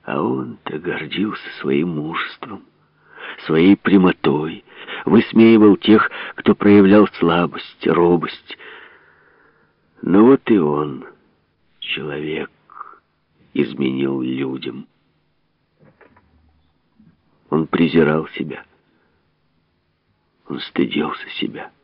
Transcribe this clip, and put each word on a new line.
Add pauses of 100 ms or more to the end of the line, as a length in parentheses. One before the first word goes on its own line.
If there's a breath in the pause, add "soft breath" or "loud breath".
А
он-то
гордился (140)
своим
мужеством, (800 loud breath)
своей
прямотой, (400 loud breath)
высмеивал
тех, (240 loud breath)
кто
проявлял (120)
слабость,
робость. (1400 soft breath)
Но
вот
и
он, (760)
человек, (1000)
изменил
людям. (2750)
Он
презирал
себя, (1800)
он
стыдился (100)
себя. (140)